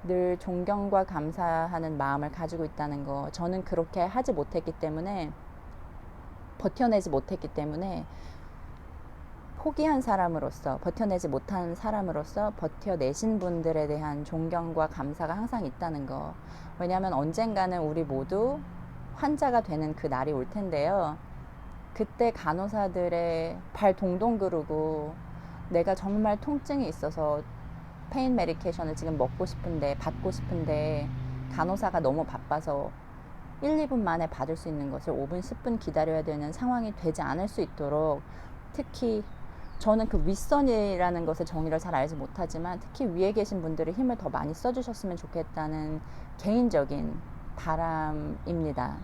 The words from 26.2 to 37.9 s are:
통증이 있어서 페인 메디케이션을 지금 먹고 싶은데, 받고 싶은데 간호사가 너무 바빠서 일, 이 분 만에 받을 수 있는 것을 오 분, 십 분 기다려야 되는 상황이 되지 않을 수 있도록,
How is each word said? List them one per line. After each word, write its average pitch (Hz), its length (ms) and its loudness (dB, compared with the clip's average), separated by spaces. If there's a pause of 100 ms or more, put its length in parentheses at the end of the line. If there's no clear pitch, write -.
통증이 277 500 0
있어서 156 520 0 (680)
페인 262 260 2
메디케이션을 165 600 0
지금 160 220 -2
먹고 127 280 2
싶은데, 147 500 0
받고 - 360 -2
싶은데 156 800 0 (440)
간호사가 180 480 2
너무 147 240 4
바빠서 151 680 -2 (680)
일, 302 180 4
이 302 80 2
분 247 160 2
만에 165 240 2
받을 160 300 -2
수 - 100 -8
있는 143 240 -2
것을 135 220 -2
오 135 140 0
분, 175 140 -2
십 - 220 -6
분 233 160 0
기다려야 160 440 2
되는 151 280 -2
상황이 240 440 0
되지 165 260 0
않을 151 260 0
수 - 140 -2
있도록, 151 600 2 (520)